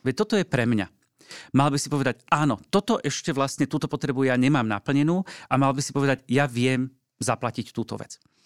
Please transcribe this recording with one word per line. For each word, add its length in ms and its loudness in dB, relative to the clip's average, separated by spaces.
veď 240 -2
toto 80 0
je 80 2
pre 240 0
mňa.“ 240 0
Mal 160 4
by 80 0
si 80 -6
povedať: 320 -2
„Áno, 320 0
toto 320 0
ešte 320 -4
vlastne, 320 -2
túto 240 -2
potrebu 400 -2
ja 80 2
nemám 320 2
naplnenú“, 560 0
a 80 2
mal 160 4
by 80 -4
si 160 -6
povedať: 320 0
„Ja 240 2
viem 400 0
zaplatiť 560 -4
túto 240 -6
vec.“ 240 -18